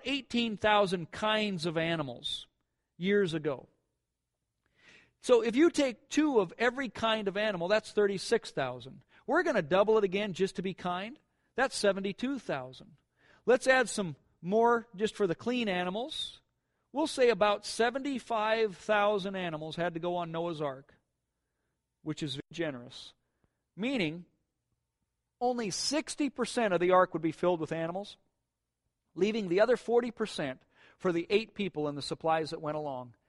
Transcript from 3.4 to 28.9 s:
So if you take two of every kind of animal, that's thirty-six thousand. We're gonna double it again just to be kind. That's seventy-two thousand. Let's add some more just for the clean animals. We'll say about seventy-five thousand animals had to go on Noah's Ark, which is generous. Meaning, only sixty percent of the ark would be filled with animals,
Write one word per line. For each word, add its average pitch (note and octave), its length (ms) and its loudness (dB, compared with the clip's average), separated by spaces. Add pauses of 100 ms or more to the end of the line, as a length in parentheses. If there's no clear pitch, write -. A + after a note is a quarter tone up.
So A#3+ 220 4
if A3+ 160 0
you E4 120 6
take C4 380 0
two D4 320 2
of F3+ 180 0
every B3 300 0
kind A3 400 -2
of F#3 80 -4
animal, G3+ 320 -2
that's G#3+ 240 0
thirty-six G3+ 600 0
thousand. B2+ 500 -6 (240)
We're D#4 180 4
gonna C4+ 180 2
double G3 360 4
it G#3 80 4
again G3 260 -2
just F3+ 240 -2
to G3 60 -6
be F#3 120 -6
kind. F#3 460 -8 (380)
That's B3+ 180 0
seventy-two G3+ 640 0
thousand. C3 520 -8 (540)
Let's B3+ 220 4
add B3+ 220 6
some F3+ 260 -4 (260)
more A3+ 540 2
just G#3 220 -2
for G3+ 100 2
the E3 80 0
clean A#3+ 320 -2
animals. F#3 720 -4 (540)
We'll D4 140 0
say B3 220 4
about G#3 360 2
seventy-five A3+ 1120 -2
thousand G3+ 580 0
animals D#3+ 400 -6
had E3+ 200 -2
to E3 40 -6
go F3 160 -4
on E3+ 160 -6
Noah's E3 300 -6
Ark, C#3 320 -8 (1080)
which D#3 200 -8
is C#3 160 -8 (140)
generous. C3+ 600 -8 (600)
Meaning, F3 480 -2 (1160)
only A#3+ 300 -2
sixty - 580 -2
percent A3+ 440 -2
of E3+ 60 2
the F3 120 4
ark F#3 200 6
would E3 100 -4
be D#3+ 120 -2
filled F3 260 0
with D#3 140 -4
animals, E3+ 420 -6 (1000)